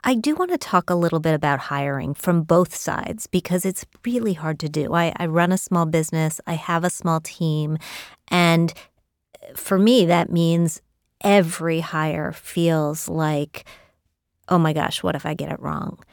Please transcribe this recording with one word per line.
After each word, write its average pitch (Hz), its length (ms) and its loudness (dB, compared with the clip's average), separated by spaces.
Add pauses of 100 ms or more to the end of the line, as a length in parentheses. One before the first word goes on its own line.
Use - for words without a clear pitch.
I 262 100 2
do 285 220 0
want 359 160 -2
to 349 60 0
talk - 320 0
a 180 40 0
little 170 240 2
bit 160 160 0
about 147 240 0
hiring 143 560 -4
from 170 280 0
both 170 300 4
sides, - 540 -8
because 180 380 -2
it's 190 200 -6 (200)
really 233 300 -2
hard 156 260 -6
to 156 80 -4
do. 151 260 -2
I, 170 220 0
I 175 100 -4
run 170 240 2
a 185 80 2
small 170 280 0
business. 160 600 0
I 165 60 -4
have 165 320 -2
a 180 60 0
small 160 300 -2
team. 156 580 -2 (500)
And 170 440 4 (840)
for - 200 -2
me, 220 300 6
that 170 240 2
means 170 500 2 (400)
every 165 600 2
hire 156 500 -2
feels 156 800 0
like, 151 560 -2 (840)
"Oh 180 100 4
my 160 140 4
gosh, - 300 -2
what 175 140 -2
if - 100 -8
I 156 80 -4
get 147 160 -6
it - 80 -6
wrong?" - 400 -6 (140)